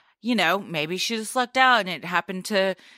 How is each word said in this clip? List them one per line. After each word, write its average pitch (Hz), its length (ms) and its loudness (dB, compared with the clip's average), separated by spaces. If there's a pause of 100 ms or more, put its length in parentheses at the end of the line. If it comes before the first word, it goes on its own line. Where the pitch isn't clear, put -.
(200)
you 240 140 -2
know, 180 240 2
maybe 175 400 -4
she 226 180 -4
just 220 180 -6
lucked 247 220 -2
out 262 240 6
and 185 80 -4
it 170 160 -8
happened 180 400 -4
to, 190 300 0 (240)